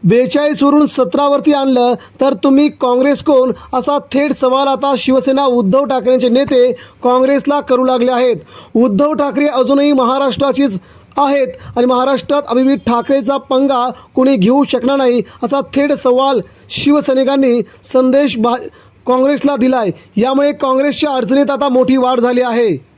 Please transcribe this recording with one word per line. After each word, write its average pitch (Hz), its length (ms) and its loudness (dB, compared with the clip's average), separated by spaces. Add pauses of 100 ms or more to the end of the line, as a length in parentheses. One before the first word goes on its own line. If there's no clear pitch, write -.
बेचाळीस 254 580 0
वरून 294 240 4
सतरा 285 420 -2
वरती 285 240 0
आणलं, 254 420 0 (260)
तर 277 140 0
तुम्ही 277 340 2
काँग्रेस 262 540 0
कोण? 254 300 2 (220)
असा 285 240 -2
थेट 285 340 -2
सवाल 269 360 0
आता 277 300 -2
शिवसेना 269 460 0
उद्धव 240 400 0
ठाकरेंचे 247 440 0
नेते 247 440 2 (300)
काँग्रेसला 269 580 0
करू 262 240 -2
लागले 254 280 0
आहेत. 247 240 0 (400)
उद्धव 247 360 2
ठाकरे 285 340 -2
अजूनही 277 460 2
महाराष्ट्राचीच 262 880 0 (360)
आहेत 277 320 0 (280)
आणि 240 100 2
महाराष्ट्रात 269 600 0
अभिजित 262 380 2
ठाकरेचा 247 500 -2
पंगा 269 540 -2 (240)
कोणी 262 220 2
घेऊ 247 280 2
शकणार 254 320 -2
नाही, 247 260 0 (200)
असा 277 180 -2
थेट 277 320 -2
सवाल 262 480 0 (300)
शिवसैनिकांनी 269 920 0 (200)
संदेश 262 560 0
भा-, 240 280 -2 (400)
काँग्रेसला 269 500 0
दिलाय. 240 340 0 (260)
यामुळे 269 360 0
काँग्रेसच्या 285 580 -2
अडचणीत 269 400 0
आता 277 180 -2
मोठी 254 280 2
वाढ 254 240 0
झाली 247 200 0
आहे. 233 580 -2